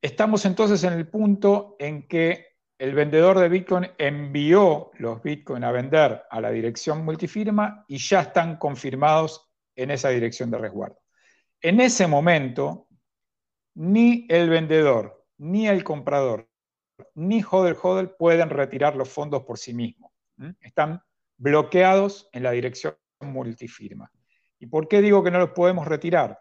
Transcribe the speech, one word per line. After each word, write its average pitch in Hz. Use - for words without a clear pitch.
Estamos 214
entonces 202
en 180
el 165
punto 202
en 147
que 170
el 135
vendedor 156
de 175
Bitcoin 180
envió 147
los 113
Bitcoin 143
a 117
vender 131
a 113
la 113
dirección 117
multifirma 208
y 139
ya 185
están 165
confirmados 147
en 127
esa 139
dirección 120
de 110
resguardo. 101
En 185
ese 247
momento, 147
ni 233
el 170
vendedor, 151
ni 196
el 196
comprador, 139
ni 196
hodl 185
hodl 185
pueden 165
retirar 139
los 131
fondos 143
por 113
sí -
mismos. 117
¿Mm? 147
Están 156
bloqueados 185
en 123
la 127
dirección 123
multifirma. 117
¿Y 123
por 156
qué 202
digo 202
que 180
no 180
los 180
podemos 175
retirar? 156